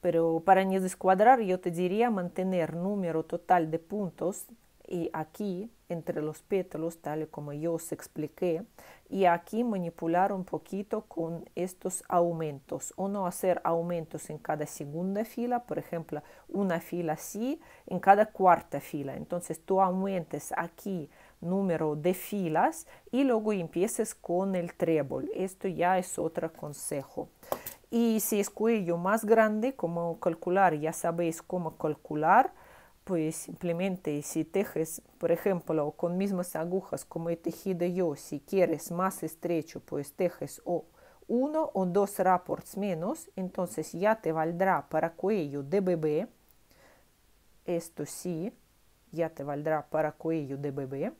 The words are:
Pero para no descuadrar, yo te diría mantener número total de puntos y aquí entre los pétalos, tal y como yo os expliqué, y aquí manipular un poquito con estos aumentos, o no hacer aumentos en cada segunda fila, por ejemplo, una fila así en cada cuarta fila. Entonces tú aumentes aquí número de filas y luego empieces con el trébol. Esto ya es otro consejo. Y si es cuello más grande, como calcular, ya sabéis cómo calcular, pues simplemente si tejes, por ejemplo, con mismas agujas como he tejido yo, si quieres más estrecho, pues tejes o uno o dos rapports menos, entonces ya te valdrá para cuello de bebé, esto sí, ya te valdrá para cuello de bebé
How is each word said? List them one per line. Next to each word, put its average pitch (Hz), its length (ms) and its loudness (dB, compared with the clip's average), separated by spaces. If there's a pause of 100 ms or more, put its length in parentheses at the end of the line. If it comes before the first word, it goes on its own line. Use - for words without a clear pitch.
Pero 165 440 2
para 190 200 8
no 190 160 2
descuadrar, 190 580 6
yo 185 220 0
te 180 100 -2
diría 180 380 2
mantener 180 640 -2
número 175 480 -2
total 170 480 2
de 165 80 -2
puntos 190 680 -4 (400)
y 170 280 -4
aquí 190 580 -6 (160)
entre 165 340 -6
los 151 200 -6
pétalos, 170 560 -4
tal 156 260 -6
y 151 40 -8
como 147 260 -10
yo 160 200 -2
os 165 180 -6
expliqué, 160 720 -4 (460)
y 190 160 2
aquí 175 380 2
manipular 180 720 0
un 185 100 -4
poquito 196 600 -6
con - 520 -6
estos 185 520 -6
aumentos, 165 880 0
o 196 120 -2
no 196 180 -2
hacer 175 380 2
aumentos 170 680 -2
en 151 80 -8
cada 151 280 -4
segunda 180 600 -4
fila, 240 380 -4
por - 160 -4
ejemplo, 156 420 -6 (280)
una 185 300 0
fila 170 340 -4
así 240 460 -6 (280)
en 180 120 -4
cada 202 280 8
cuarta 175 520 4
fila. 139 360 -8
Entonces 175 480 -6
tú 190 180 2
aumentes 185 760 -2
aquí 170 520 -6 (320)
número 170 540 0
de 160 180 2
filas 185 720 0 (260)
y 262 120 2
luego 220 300 2
empieces 190 600 -2
con 190 420 -2
el 175 180 -4
trébol. 147 600 0
Esto 190 340 -4
ya 175 300 2
es 180 220 -2
otro 165 320 -2
consejo. - 800 -8 (600)
Y 233 280 4
si 214 200 0
es 196 100 0
cuello 208 480 0
más 196 260 2
grande, 220 520 4
como 170 440 -2
calcular, 175 560 4
ya 156 180 -2
sabéis 165 480 -2
cómo 175 360 -6
calcular, 156 760 4 (520)
pues 160 300 0
simplemente 170 880 -4
si 160 240 -2
tejes, - 560 -2 (160)
por 170 140 0
ejemplo, 170 640 2
con 175 260 -2
mismas 190 360 -2
agujas 175 500 -4
como 165 260 -4
he 170 60 -2
tejido 175 500 -2
yo, 175 280 0
si - 260 -10
quieres 170 500 2
más 185 320 -2
estrecho, 160 560 -4
pues - 340 -8
tejes - 500 -2
o 175 220 -2 (420)
uno 294 460 0
o 185 140 0
dos 196 320 2
rapports - 580 2
menos, 196 580 -4
entonces 180 580 -6
ya 208 280 2
te 160 100 -2
valdrá 170 580 0
para 165 240 0
cuello 147 500 -2
de 156 160 0
bebé, 170 480 0 (1400)
esto 170 400 -4
sí, 175 480 -6 (580)
ya 160 180 -2
te 151 140 -10
valdrá 147 440 -2
para 156 240 0
cuello 147 460 -4
de 143 120 -4
bebé 139 500 -6